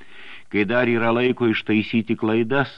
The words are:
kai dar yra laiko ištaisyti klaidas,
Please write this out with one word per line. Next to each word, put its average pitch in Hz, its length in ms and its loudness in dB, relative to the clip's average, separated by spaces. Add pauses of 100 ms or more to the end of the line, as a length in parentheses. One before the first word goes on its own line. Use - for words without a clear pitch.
(500)
kai 101 160 0
dar 120 240 2
yra 117 240 2
laiko 123 320 2
ištaisyti 110 720 0
klaidas, 117 600 0